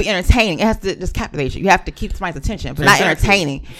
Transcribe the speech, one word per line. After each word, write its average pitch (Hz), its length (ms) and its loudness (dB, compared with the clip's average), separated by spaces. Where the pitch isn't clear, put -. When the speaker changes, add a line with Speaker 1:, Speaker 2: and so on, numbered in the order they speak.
Speaker 1:
about. 185 40 -2
Speaker 2:
be 196 40 -4
entertaining. 190 520 2
It 196 40 2
has 220 140 2
to 185 180 -4
just 175 160 -8
captivate 147 420 -4
you. - 100 -6
You 196 40 2
have 185 160 4
to 165 60 -12
keep - 260 -8
somebody's 170 260 -8
attention, 143 320 -6
but 151 120 0
not 196 120 6
Speaker 1:
Exactly. 165 300 2
Speaker 2:
entertaining. 160 380 0